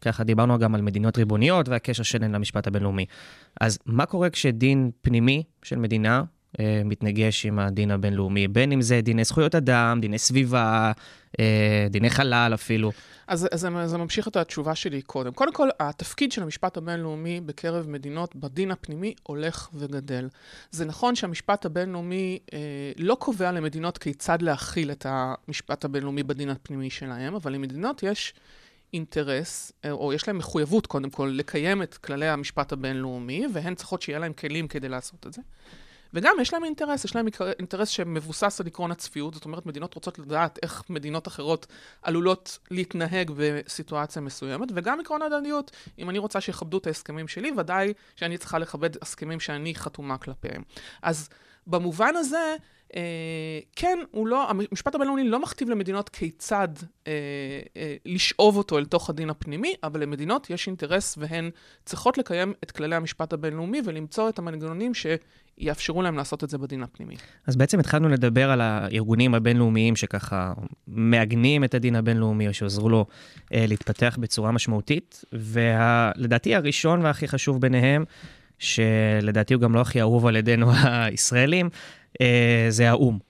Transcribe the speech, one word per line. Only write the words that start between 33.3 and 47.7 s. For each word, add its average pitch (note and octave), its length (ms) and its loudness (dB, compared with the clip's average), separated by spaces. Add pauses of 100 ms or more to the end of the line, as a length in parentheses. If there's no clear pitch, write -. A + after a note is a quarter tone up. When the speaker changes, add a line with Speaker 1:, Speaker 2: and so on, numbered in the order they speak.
Speaker 2:
והן F3 220 -6
צריכות - 280 -8
שיהיה D3 160 -6
להם E3 140 -6
כלים D3+ 360 -6
כדי C3+ 200 -8
לעשות B2+ 380 -12
את - 60 -16
זה. B3 100 -16 (720)
וגם B3+ 260 4
יש - 120 -2
להם E4+ 120 -4
אינטרס, D4 400 -4
יש G#3 120 -8
להם A3+ 100 -2
עיקר-, G3 320 -6
אינטרס F#3+ 300 -4
שמבוסס E3+ 720 -4
על F3+ 60 -8
עקרון E3+ 240 -8
הצפיות, D#3 440 -10
זאת D#3 100 -18
אומרת, E3 220 -12
מדינות D#3 280 -12
רוצות E3+ 240 -12
לדעת D3+ 440 -4
איך - 260 -8
מדינות D#3 400 -8
אחרות D#3 380 -4 (360)
עלולות F3 560 -2 (120)
להתנהג F3 640 -4
בסיטואציה D3 840 -4
מסוימת, C#3 520 -8
וגם G#3+ 260 -4
עקרון D#4 220 -6
ההדדיות, D4 480 -4 (280)
אם F3 120 -10
אני F#3+ 80 -4
רוצה G3+ 220 -4
שיכבדו F3 380 -6
את - 80 -6
ההסכמים D#3 420 -8
שלי, C4 300 -6
ודאי F#3+ 340 0 (240)